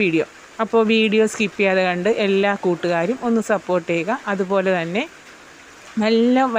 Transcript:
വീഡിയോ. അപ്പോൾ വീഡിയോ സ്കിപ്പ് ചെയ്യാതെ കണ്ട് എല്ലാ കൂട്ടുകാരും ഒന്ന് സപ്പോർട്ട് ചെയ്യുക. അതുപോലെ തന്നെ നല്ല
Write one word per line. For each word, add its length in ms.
വീഡിയോ. 220
അപ്പോൾ 180
വീഡിയോ 400
സ്കിപ്പ് 260
ചെയ്യാതെ 300
കണ്ട് 200
എല്ലാ 260
കൂട്ടുകാരും 520
ഒന്ന് 140
സപ്പോർട്ട് 400
ചെയ്യുക. 280
അതുപോലെ 460
തന്നെ 240
നല്ല 400